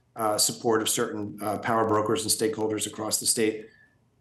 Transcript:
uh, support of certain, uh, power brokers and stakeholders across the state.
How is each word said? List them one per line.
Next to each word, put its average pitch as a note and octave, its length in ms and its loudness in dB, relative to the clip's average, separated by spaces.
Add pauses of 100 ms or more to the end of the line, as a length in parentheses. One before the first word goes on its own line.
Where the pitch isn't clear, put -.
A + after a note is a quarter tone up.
(160)
uh, G#2+ 220 0
support A2+ 440 2
of G#2 80 0
certain, G#2+ 520 -2
uh, G#2 160 -2
power A2+ 300 2
brokers G#2+ 360 2
and G#2+ 80 0
stakeholders A2 560 0
across G#2+ 320 -4
the A#2 60 -6
state. - 420 0 (540)